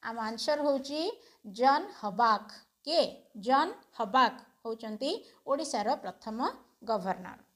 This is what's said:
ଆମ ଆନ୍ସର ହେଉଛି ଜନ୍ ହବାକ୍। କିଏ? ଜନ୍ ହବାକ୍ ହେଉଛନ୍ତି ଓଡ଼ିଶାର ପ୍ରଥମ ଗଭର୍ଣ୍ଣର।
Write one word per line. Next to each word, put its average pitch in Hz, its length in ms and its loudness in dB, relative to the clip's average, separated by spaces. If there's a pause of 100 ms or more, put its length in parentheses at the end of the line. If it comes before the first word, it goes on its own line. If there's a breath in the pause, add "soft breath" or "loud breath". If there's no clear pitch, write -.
ଆମ 226 160 -8
ଆନ୍ସର 226 440 0
ହେଉଛି 277 380 0 (440 soft breath)
ଜନ୍ 254 400 2 (140)
ହବାକ୍। 208 520 0 (320)
କିଏ? 302 200 2 (340)
ଜନ୍ 262 340 2 (280)
ହବାକ୍ 233 400 2 (200)
ହେଉଛନ୍ତି 226 520 -6 (360 loud breath)
ଓଡ଼ିଶାର 262 480 0
ପ୍ରଥମ 220 540 -6 (340)
ଗଭର୍ଣ୍ଣର। 190 560 -4 (160)